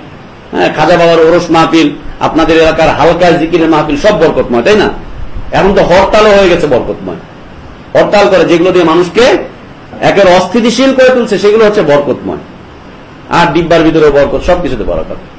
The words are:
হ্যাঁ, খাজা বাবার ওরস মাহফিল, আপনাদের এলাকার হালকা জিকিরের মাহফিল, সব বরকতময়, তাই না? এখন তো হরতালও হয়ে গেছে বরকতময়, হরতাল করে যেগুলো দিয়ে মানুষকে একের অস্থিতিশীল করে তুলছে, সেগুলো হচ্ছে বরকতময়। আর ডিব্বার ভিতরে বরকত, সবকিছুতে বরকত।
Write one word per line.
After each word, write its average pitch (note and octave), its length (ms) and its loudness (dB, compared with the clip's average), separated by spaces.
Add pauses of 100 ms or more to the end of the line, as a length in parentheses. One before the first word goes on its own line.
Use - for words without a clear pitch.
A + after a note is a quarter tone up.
(520)
হ্যাঁ, F3 220 -4
খাজা D#3+ 240 0
বাবার E3+ 220 2
ওরস E3 320 2
মাহফিল, D#3+ 380 2 (300)
আপনাদের D#3+ 420 0
এলাকার D#3+ 280 0
হালকা E3 420 0
জিকিরের D#3+ 380 0
মাহফিল, D3+ 280 -2
সব G#3 220 0
বরকতময়, A#2+ 420 0
তাই C#3+ 140 2
না? E3+ 140 0 (600)
এখন E3+ 240 0
তো F3+ 80 2
হরতালও G3 460 2
হয়ে G3 200 4
গেছে D#3+ 180 0
বরকতময়, F#2+ 480 -4 (800)
হরতাল F#3+ 360 2
করে F3 160 2
যেগুলো E3+ 260 0
দিয়ে F3 140 2
মানুষকে F3+ 520 0 (640)
একের F#3+ 260 2
অস্থিতিশীল A3+ 680 0
করে B3+ 160 4
তুলছে, A#3+ 280 0
সেগুলো G#3 280 2
হচ্ছে G#3 160 0
বরকতময়। B2+ 560 -2 (920)
আর D#3+ 240 0
ডিব্বার E3 300 2
ভিতরে D#3 260 2
বরকত, C3+ 360 0
সবকিছুতে D3 380 -2
বরকত। E2+ 320 -6 (240)